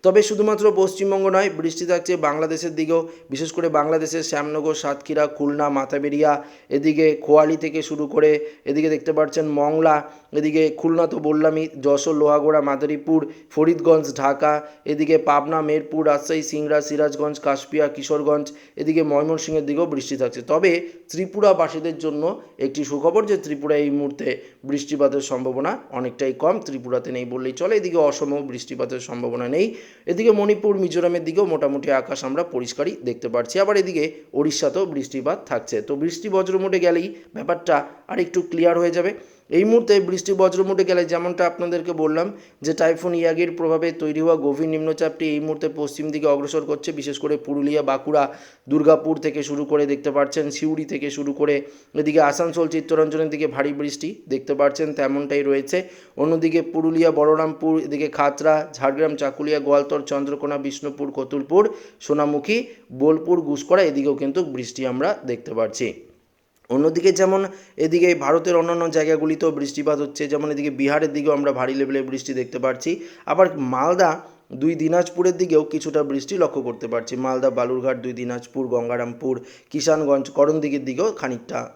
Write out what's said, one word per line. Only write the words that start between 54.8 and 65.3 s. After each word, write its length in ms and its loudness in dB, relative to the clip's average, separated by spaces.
তেমনটাই 500 -2
রয়েছে। 340 0
অন্যদিকে 420 2
পুরুলিয়া, 380 4
বলরামপুর, 600 2
এদিকে 200 -4
খাতড়া, 380 2
ঝাড়গ্রাম, 480 0
চাকুলিয়া, 380 -2
গোয়ালতর, 500 2
চন্দ্রকোনা, 480 -4
বিষ্ণুপুর, 500 -8
কতুলপুর, 460 2
সোনামুখী, 520 0
বোলপুর, 380 4
গুসকরা, 360 2
এদিকেও 320 2
কিন্তু 240 -2
বৃষ্টি 260 -10
আমরা 180 -2
দেখতে 340 -8